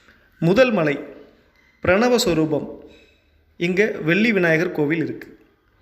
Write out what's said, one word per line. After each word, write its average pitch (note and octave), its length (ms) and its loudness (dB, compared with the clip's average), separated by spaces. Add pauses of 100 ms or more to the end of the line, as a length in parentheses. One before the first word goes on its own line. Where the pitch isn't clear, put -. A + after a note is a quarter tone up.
(400)
முதல் A3 320 4
மலை D#3 280 0 (800)
பிரணவ A3 360 2
சொரூபம். D#3 680 -2 (760)
இங்க F3+ 280 0
வெள்ளி G#3+ 460 0
விநாயகர் F3 400 2
கோவில் D3+ 320 -2
இருக்கு. - 340 -12 (440)